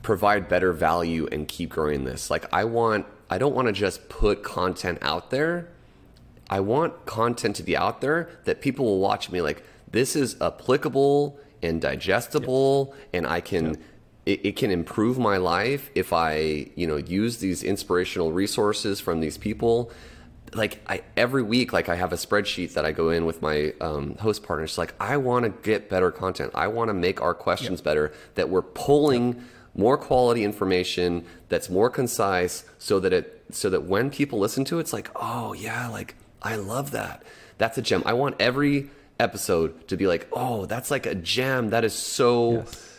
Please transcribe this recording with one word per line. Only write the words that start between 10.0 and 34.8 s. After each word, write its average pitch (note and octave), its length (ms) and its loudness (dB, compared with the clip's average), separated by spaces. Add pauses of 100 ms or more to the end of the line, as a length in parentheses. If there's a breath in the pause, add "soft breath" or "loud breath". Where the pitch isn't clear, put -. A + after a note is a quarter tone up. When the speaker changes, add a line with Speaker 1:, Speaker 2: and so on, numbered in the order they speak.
Speaker 1:
is C3 260 0
applicable C#3+ 960 2 (240 loud breath)
and E2 180 0
digestible, B2+ 1160 0
Speaker 2:
Yep. - 160 -20
Speaker 1:
and E2+ 120 0
I E2+ 140 0
can, E2+ 280 -2
Speaker 2:
Yep. D#2 80 -4 (500 loud breath)
Speaker 1:
it, G2 220 0
it F#2+ 80 -4
can A2+ 140 0
improve G#2+ 480 0
my G#2 200 2
life G2 560 0
if F2+ 180 0
I, D#2 640 0
you E2+ 120 -2
know, D#2 100 0
use G2 420 -2
these F2+ 240 -2
inspirational F2+ 680 0
resources G2+ 680 0
from E2 200 -2
these D#2 180 -4
people." A#2 520 0 (600 loud breath)
Like, G#2+ 340 -4
I, - 160 -4 (140)
every B2 260 2
week, A2+ 300 0
like, E2+ 160 2
I F2 80 0
have F2+ 160 -2
a F2 40 -4
spreadsheet G2+ 580 -2
that D2+ 100 0
I D#2 80 0
go E2 180 2
in E2 160 2
with E2 160 -4
my, D2+ 380 0
um, D2+ 380 -4
host G#2+ 260 -2
partners. D#2 340 -4
Like, E2+ 220 -4
I A2+ 160 -2
wanna B2 320 2
get - 400 -2
better F#2 240 2
content. - 420 -4
I E2+ 140 0
wanna A2+ 260 0
make F#2 260 0
our F2 140 2
questions F#2 460 -2
Speaker 2:
Yep. - 40 -20
Speaker 1:
better, D2+ 280 2 (240 loud breath)
that E2+ 140 0
we're F2+ 120 2
pulling C#3 720 2
Speaker 2:
Yep. - 20 -8 (380 loud breath)
Speaker 1:
more A#2 240 4
quality A#2+ 460 4
information F2+ 800 0 (240 loud breath)
that's F2 200 0
more G2 220 4
concise, G2 720 0 (160 loud breath)
so G2 220 2
that F#2 120 2
it, - 380 -2
so - 180 -2
that F2+ 140 2
when G2+ 280 0
people C#3 280 -2
listen A2+ 280 0
to E3+ 120 -2
it, D#3+ 40 -2